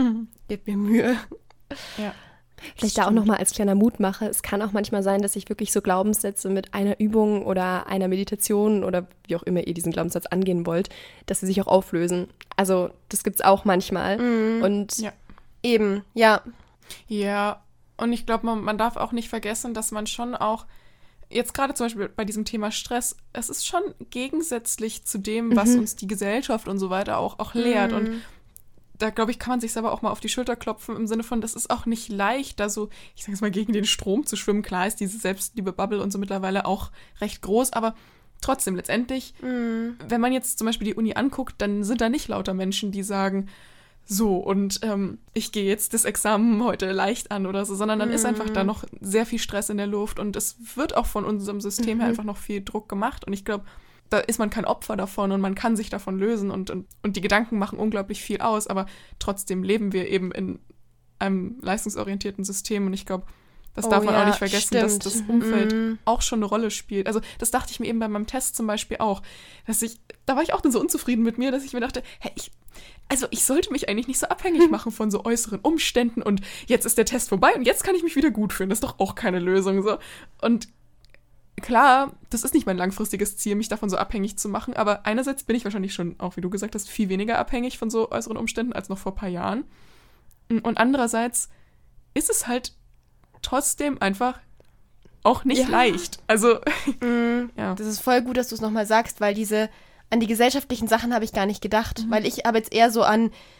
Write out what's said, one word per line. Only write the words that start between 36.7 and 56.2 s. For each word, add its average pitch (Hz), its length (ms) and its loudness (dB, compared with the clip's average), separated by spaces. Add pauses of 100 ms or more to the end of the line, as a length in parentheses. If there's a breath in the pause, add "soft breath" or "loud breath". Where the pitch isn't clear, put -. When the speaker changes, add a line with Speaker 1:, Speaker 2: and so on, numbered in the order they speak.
Speaker 1:
recht 214 180 -6
groß, 220 320 2
aber 226 220 0 (480 soft breath)
trotzdem 262 340 0
letztendlich, 240 640 -4
Speaker 2:
Mhm. 233 560 -4 (100)
Speaker 1:
wenn 233 140 0
man 247 140 4
jetzt 254 240 -2
zum 220 80 -2
Beispiel 226 220 -2
die 214 60 -2
Uni 220 200 0
anguckt, 269 440 -2
dann 202 260 -2
sind 240 180 0
da 226 80 4
nicht 285 180 -2
lauter 196 240 -2
Menschen, 190 400 -2
die 196 100 -4
sagen, 196 460 0 (580 loud breath)
„So, 202 300 2
und, 196 460 0
ähm, 202 340 -2 (160)
ich - 180 -4
gehe 208 140 -2
jetzt 196 300 0
das 226 100 4
Examen 214 580 2
heute 190 300 0
leicht 196 380 -2
an“ 196 160 -2
oder 196 180 -2
so, 196 100 -6
sondern 214 240 0
dann 214 120 0
ist 226 160 0
einfach 214 240 -2
da 208 100 0
Speaker 2:
Mhm. 196 60 2
Speaker 1:
noch 208 180 -4 (160)
sehr 208 240 2
viel 226 140 -4
Stress 208 320 -4
in 208 80 -2
der 202 80 -2
Luft 208 320 -4
und 202 180 -4
es - 200 -6 (200)
wird 311 180 -2
auch 233 120 2
von 208 180 -4
unserem 202 380 -4
System 220 380 -2
her 233 60 2
Speaker 3:
Mhm. 233 40 2
Speaker 1:
einfach 226 140 -2
noch 202 120 -6
viel 202 260 -6
Druck 214 280 -8
gemacht 214 360 -4
und 196 60 -4
ich 196 140 -6
glaub, 208 180 -2 (460 soft breath)
da 208 80 4
ist 226 200 0
man 214 120 0
kein 220 160 -2
Opfer - 300 -2
davon 196 360 -2
und 196 80 2
man 196 140 0
kann 226 200 0
sich 214 140 -2
davon 190 300 -6
lösen 202 320 0